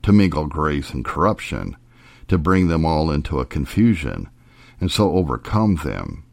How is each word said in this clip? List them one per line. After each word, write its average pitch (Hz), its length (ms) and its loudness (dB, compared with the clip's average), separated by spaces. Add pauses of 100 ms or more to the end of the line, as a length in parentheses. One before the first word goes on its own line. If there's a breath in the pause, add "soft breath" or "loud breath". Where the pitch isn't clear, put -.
to 101 100 4
mingle 82 320 4
grace 76 460 -2
and 64 120 -6
corruption, 69 720 -4 (520 soft breath)
to 92 100 2
bring 90 300 4
them 80 180 2
all 80 240 2
into 73 300 -2
a 65 80 -4
confusion, 73 800 -2 (500 soft breath)
and 90 120 -2
so 98 220 2
overcome 92 640 0
them. 50 560 -8